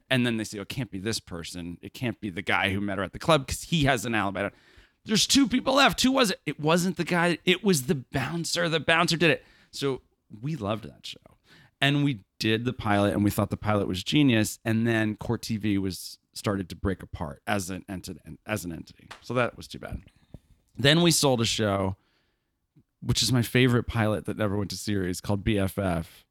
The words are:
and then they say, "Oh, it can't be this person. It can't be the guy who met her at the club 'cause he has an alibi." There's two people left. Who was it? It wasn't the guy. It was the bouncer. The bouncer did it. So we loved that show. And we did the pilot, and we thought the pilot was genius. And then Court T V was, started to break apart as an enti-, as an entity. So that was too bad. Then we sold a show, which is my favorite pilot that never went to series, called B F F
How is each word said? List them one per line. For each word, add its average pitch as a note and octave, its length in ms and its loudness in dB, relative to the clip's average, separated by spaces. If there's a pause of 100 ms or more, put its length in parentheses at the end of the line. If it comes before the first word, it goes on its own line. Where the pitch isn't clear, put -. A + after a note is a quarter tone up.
(100)
and B2 160 2
then A#2 120 0
they G#2+ 60 -4
say, G#2 140 -10
"Oh, G2 40 -8
it F#2+ 60 -14
can't - 220 -8
be F#2+ 80 -10
this G#2 220 -4
person. E2+ 600 -10
It G2 120 -14
can't A#2 260 -6
be G#2 100 -6
the F2 120 -8
guy G2 300 0
who G2 80 0
met G2+ 180 -4
her G2 60 -2
at - 80 -8
the - 60 -10
club D#3 280 2
'cause - 180 -6
he D#3+ 200 0
has C3 200 2
an A#2+ 100 -4
alibi." G2 340 0 (560)
There's G#3 220 2
two C4+ 220 4
people B3+ 260 0
left. C4+ 280 4
Who B3+ 100 4
was C4 200 4
it? - 120 -8
It D3+ 160 -6
wasn't E3+ 380 2
the E3+ 60 0
guy. E3+ 420 2
It F3+ 180 2
was E3 200 4
the D#3+ 100 0
bouncer. E3 760 -4
The D#3 120 0
bouncer E3 360 2
did D#3+ 140 4
it. - 140 0 (260)
So C#3 320 -4 (400)
we D3+ 140 -4
loved G#2+ 280 -6
that B1 220 -16
show. - 120 -14 (600)
And C#3+ 240 2
we C3 200 0 (160)
did A2+ 260 2
the B2 80 -2
pilot, G2+ 400 4
and G#2 100 2
we G2+ 60 4
thought G2+ 200 0
the - 60 -6
pilot G#2+ 320 0
was F#2 140 -4
genius. C3 600 2
And A2+ 220 0
then A2 300 0
Court A#2 240 -4
T A2+ 160 -4
V G2+ 220 0
was, F#2+ 400 -6 (160)
started G2 340 -4
to F2+ 80 -12
break F#2+ 260 -4
apart - 440 -10
as G2+ 240 -2
an F#2 180 -8
enti-, F2+ 300 -10 (260)
as G#2 220 -4
an E2+ 60 -8
entity. - 360 -16 (140)
So - 120 -10
that B2 220 -2
was F2 120 -16
too - 100 -14
bad. - 240 -10 (720)
Then D3 260 4
we F3 100 4
sold C3 280 2
a A2+ 40 2
show, G2 520 0 (1040)
which A#2+ 220 0
is - 100 0
my B2 100 4
favorite A#2+ 420 4
pilot G#2+ 420 -2
that G#2 100 -6
never G2+ 200 -2
went G2+ 140 -4
to F#2+ 60 -8
series, F#2 440 -2
called G2 240 -2
B A2 140 2
F F#2+ 200 0
F E2+ 520 -4